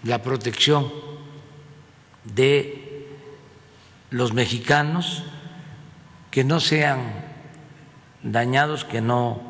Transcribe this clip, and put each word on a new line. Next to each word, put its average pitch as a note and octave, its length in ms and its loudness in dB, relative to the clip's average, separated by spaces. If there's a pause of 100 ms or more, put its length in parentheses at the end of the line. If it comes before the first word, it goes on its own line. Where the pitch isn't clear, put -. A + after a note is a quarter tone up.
la A#2 180 0
protección B2+ 680 2 (1300)
de C3+ 840 0 (1000)
los B2 240 0
mexicanos, D3 920 0 (1080)
que C3+ 120 4
no D3+ 160 2
sean D3 400 2 (1200)
dañados, B2+ 640 2
que A2+ 160 -2
no A#2+ 480 2